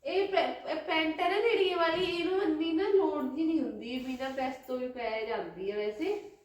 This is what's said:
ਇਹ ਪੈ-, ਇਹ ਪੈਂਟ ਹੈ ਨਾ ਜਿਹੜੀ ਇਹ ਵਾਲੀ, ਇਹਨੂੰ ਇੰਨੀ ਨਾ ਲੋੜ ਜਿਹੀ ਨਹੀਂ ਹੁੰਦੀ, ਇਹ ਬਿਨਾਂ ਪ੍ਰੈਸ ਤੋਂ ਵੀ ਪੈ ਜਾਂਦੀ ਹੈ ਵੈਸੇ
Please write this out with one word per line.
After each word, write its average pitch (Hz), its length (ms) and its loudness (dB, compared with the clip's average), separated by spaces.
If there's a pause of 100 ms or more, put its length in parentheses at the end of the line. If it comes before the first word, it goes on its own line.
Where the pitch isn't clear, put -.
ਇਹ 370 240 2
ਪੈ-, - 420 0
ਇਹ 320 60 -2
ਪੈਂਟ 320 460 0
ਹੈ 349 80 2
ਨਾ 392 100 2
ਜਿਹੜੀ 440 240 4
ਇਹ 359 120 2
ਵਾਲੀ, 339 300 2
ਇਹਨੂੰ 349 380 0
ਇੰਨੀ 320 300 0
ਨਾ 381 140 2
ਲੋੜ 302 360 4 (120)
ਜਿਹੀ 320 120 0
ਨਹੀਂ 320 120 2
ਹੁੰਦੀ, 220 300 -4
ਇਹ 254 160 -6
ਬਿਨਾਂ 262 240 -4
ਪ੍ਰੈਸ 262 260 -4 (120)
ਤੋਂ 254 100 -4
ਵੀ 247 100 -4
ਪੈ 226 380 -4
ਜਾਂਦੀ 190 460 -4
ਹੈ 208 60 -2
ਵੈਸੇ 311 540 -2 (140)